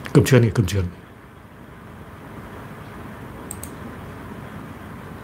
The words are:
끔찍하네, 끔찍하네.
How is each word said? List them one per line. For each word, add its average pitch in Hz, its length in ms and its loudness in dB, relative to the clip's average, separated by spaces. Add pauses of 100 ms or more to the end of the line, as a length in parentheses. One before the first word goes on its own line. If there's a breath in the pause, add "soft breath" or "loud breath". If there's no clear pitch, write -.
(120)
끔찍하네, 120 380 10
끔찍하네. 95 380 4 (4000)